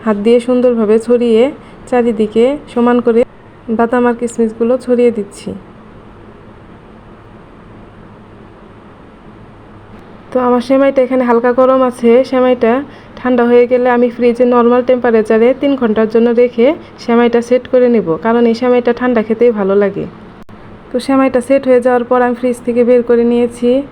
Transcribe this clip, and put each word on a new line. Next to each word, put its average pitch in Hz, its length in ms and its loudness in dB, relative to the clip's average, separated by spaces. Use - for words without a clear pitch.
হাত 214 200 -2
দিয়ে 240 220 4
সুন্দরভাবে 240 500 0
ছড়িয়ে 233 360 2
চারিদিকে 226 540 0
সমান 240 320 0
করে 233 160 2
বাদাম 240 280 0
আর 240 140 -2
কিশমিশগুলো 226 540 -4
ছড়িয়ে 240 320 2
দিচ্ছি। 202 320 -12
তো 254 60 -8
আমার 247 220 -2
সেমাইটা 269 380 0
এখানে 262 240 -2
হালকা 233 200 0
গরম 262 200 2
আছে। 233 200 0
সেমাইটা 254 420 0
ঠান্ডা 247 340 0
হয়ে 240 200 6
গেলে 247 260 0
আমি 240 180 2
ফ্রিজে 240 300 0
নরমাল 240 340 2
টেম্পারেচারে 226 600 2
তিন 285 200 0
ঘন্টার 220 340 0
জন্য 233 140 4
রেখে 240 260 2
সেমাইটা 240 440 2
সেট 254 240 0
করে 247 220 2
নেব, 185 140 0
কারণ 233 260 0
এই 226 100 0
সেমাইটা 247 400 0
ঠান্ডা 247 220 0
খেতেই 226 360 0
ভালো 196 240 0
লাগে। 190 240 -4
তো 240 120 -4
সেমাইটা 269 400 0
সেট 269 200 2
হয়ে 254 180 4
যাওয়ার 247 240 0
পর 247 160 2
আমি 240 140 -2
ফ্রিজ 247 260 -4
থেকে 240 220 0
বের 247 220 4
করে 233 220 2
নিয়েছি। 240 380 -2